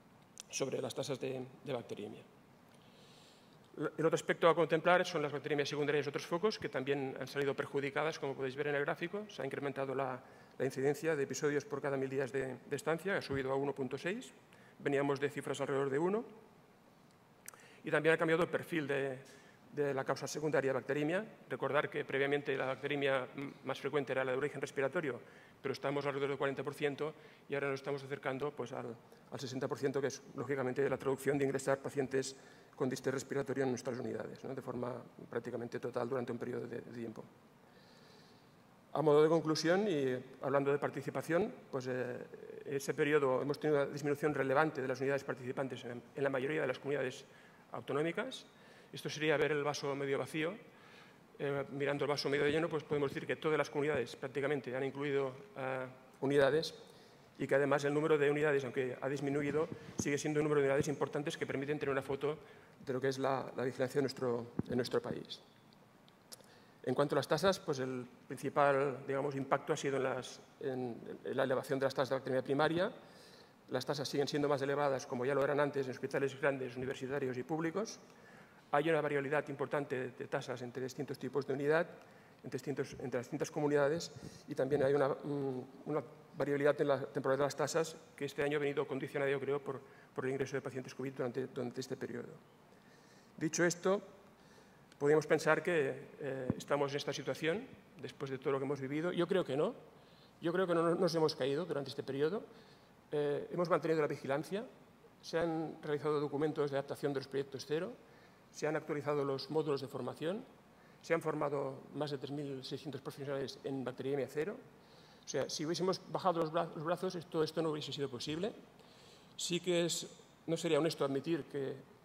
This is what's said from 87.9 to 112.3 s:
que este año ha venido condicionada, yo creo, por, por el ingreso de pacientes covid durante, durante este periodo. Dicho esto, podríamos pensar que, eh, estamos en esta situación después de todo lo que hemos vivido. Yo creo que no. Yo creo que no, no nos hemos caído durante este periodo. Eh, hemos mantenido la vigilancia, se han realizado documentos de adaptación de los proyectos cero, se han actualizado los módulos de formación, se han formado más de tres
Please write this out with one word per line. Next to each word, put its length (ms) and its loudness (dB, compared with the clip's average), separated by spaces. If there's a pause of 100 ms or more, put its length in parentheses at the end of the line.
que 100 -6
este 180 -2
año 140 2
ha 40 -2
venido 260 0
condicionada, 440 0
yo 80 2
creo, 200 0
por, 220 -6 (320)
por 120 -4
el 60 0
ingreso 240 -2
de 60 -2
pacientes 320 -6
covid 200 -6
durante, 340 -2
durante 340 -6
este 160 -6
periodo. 320 -8 (1080)
Dicho 260 2
esto, 380 4 (960)
podríamos 300 6
pensar 360 4
que, 460 0 (100)
eh, 280 -4 (100)
estamos 340 0
en 60 0
esta 140 -4
situación 560 -2 (340)
después 300 -8
de 60 -2
todo 140 -2
lo 80 2
que 60 -2
hemos 140 -2
vivido. 320 -2
Yo 160 2
creo 160 4
que 140 -2
no. 160 2 (680)
Yo 120 0
creo 140 2
que 80 2
no, 80 4
no 120 4
nos 200 4
hemos 200 4
caído 300 0
durante 240 -4
este 140 -6
periodo. 400 0 (680)
Eh, 400 0
hemos 180 0
mantenido 300 4
la 80 4
vigilancia, 560 -2 (580)
se 180 -2
han 420 0
realizado 400 0
documentos 500 0
de 60 0
adaptación 340 -2
de 80 -2
los 80 -6
proyectos 380 -4
cero, 260 -2 (600)
se 160 -2
han 80 2
actualizado 500 0
los 240 -2
módulos 320 2
de 60 -4
formación, 580 -4 (560)
se 120 -2
han 80 4
formado 640 0 (120)
más 160 -2
de 60 -2
tres 140 -8